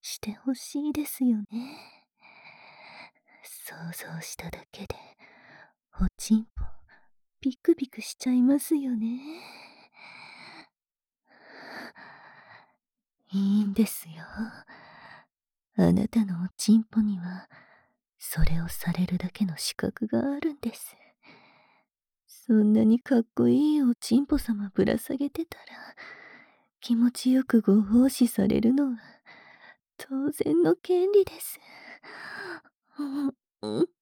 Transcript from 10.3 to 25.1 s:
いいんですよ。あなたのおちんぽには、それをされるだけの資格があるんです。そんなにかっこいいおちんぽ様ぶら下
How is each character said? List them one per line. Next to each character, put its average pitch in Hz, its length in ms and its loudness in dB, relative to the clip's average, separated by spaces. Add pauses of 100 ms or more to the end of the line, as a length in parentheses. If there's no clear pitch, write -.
い 196 300 2
い - 20 2
ん 202 100 -2
で 214 120 2
す - 240 -10
よ。 160 140 -18 (1500)
あ 175 180 4
な 202 140 0
た 220 180 0
の 175 180 -6
お 185 40 -6 (100)
ち 208 200 4
ん 220 60 2
ぽ 220 180 -2
に 208 180 -2
は、 180 280 -12 (680)
そ - 260 -2
れ 160 180 6
を 170 60 -6
さ - 240 -6
れ 180 140 0
る 180 120 -4
だ 180 120 -4
け - 160 -2
の 165 100 -6
資 - 200 -8
格 196 320 -4
が 226 120 0 (160)
あ 285 40 -8
る 302 140 -4
ん 285 60 -16
で 233 140 -6
す。 - 220 -18 (1300)
そ - 280 -2
ん 214 200 6
な 220 100 6
に 220 160 6
か 247 200 2
っ 226 60 0 (100)
こ 240 120 2
い 285 280 4
い 294 60 2
お 240 140 4
ち - 240 2
ん 285 60 0
ぽ 294 140 0
様 208 340 -4
ぶ 190 120 2
ら - 120 2
下 269 180 -6